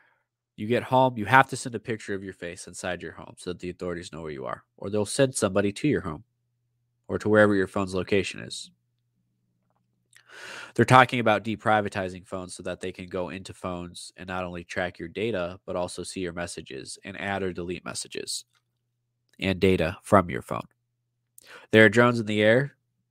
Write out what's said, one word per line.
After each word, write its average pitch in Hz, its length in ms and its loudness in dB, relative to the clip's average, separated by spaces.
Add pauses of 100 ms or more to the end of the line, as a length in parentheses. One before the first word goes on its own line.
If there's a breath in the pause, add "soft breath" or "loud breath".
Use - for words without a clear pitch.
(560 loud breath)
you 104 100 -8
get 110 160 0
home, 127 340 2
you 104 80 -4
have 131 240 6
to 131 80 -10
send 120 180 -10
a 104 60 -6
picture 107 320 -8
of 98 100 -6
your 95 120 -12
face 85 320 -12
inside 90 340 -8
your 82 120 -12
home - 260 -18
so - 120 -10
that 90 100 -8
the 90 100 -8
authorities 87 420 -8
know 78 80 -12
where 80 100 -10
you 65 140 -10
are, 52 200 -10 (120)
or - 140 -10
they'll 104 160 0
send 135 280 0
somebody 101 380 0
to 151 160 -4
your 90 140 0
home 78 220 -10 (840)
or 95 100 -4
to 107 120 -2
wherever 107 240 8
your 95 140 0
phone's 95 260 -4
location 90 460 -2
is. - 300 -14 (2000 loud breath)
They're 117 100 6
talking 127 340 8
about 107 240 2
deprivatizing 101 840 -2
phones 92 280 -12
so 92 80 -16
that 90 180 -8
they 92 120 -8
can 92 160 -14
go 90 220 -6
into 92 220 -14
phones 87 640 -10
and 92 120 -16
not 92 160 -6
only 87 180 -10
track 90 360 -6
your 85 100 -10
data, 92 580 -6
but 92 80 -8
also 90 300 -6
see - 160 -10
your 87 120 -6
messages 85 680 -10
and 98 180 -14
add 98 220 -4
or 92 100 -4
delete 87 320 -8
messages - 600 -10 (960)
and 92 180 -2
data 87 440 2
from 90 280 4
your 64 120 -6
phone. - 240 -8 (1040 loud breath)
There 110 120 10
are 107 40 10
drones 120 320 4
in 107 60 -4
the 107 160 0
air, 123 340 4 (340)